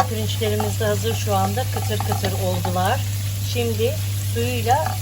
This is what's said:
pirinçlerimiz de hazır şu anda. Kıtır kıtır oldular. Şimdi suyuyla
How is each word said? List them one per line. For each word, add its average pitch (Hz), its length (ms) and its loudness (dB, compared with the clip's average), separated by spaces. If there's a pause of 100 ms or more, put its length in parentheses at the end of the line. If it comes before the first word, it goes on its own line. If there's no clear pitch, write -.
pirinçlerimiz 214 720 -2
de 220 40 0
hazır 208 300 0
şu 208 220 0
anda. 196 280 2 (100)
Kıtır 214 240 -2
kıtır 196 340 0
oldular. 180 680 2 (520)
Şimdi 233 420 2 (400)
suyuyla 240 680 2